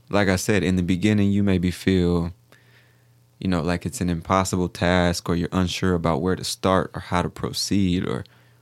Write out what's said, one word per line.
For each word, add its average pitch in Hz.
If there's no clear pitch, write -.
like 98
I 92
said, 95
in 92
the 90
beginning, 101
you 101
maybe 92
feel, 87
you 95
know, 87
like 85
it's -
an 90
impossible 90
task 87
or 90
you're 85
unsure 92
about 82
where 92
to -
start -
or 87
how 87
to 82
proceed 92
or -